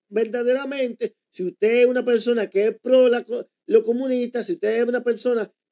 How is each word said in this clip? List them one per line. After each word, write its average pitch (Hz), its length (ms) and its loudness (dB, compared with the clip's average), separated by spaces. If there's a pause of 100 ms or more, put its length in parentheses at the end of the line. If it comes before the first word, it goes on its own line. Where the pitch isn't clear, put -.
verdaderamente, 240 1080 -4 (140)
si - 140 -10
usted 220 380 0
es 240 40 6
una 247 180 0
persona 233 440 0
que 208 200 0
es 220 120 -4
pro 254 280 4
la 240 160 0
co-, 240 240 -10 (180)
lo 220 160 4
comunista, 240 640 -2
si 180 80 -6
usted 214 280 -2
es 240 60 0
una 240 160 -2
persona 233 480 -2 (220)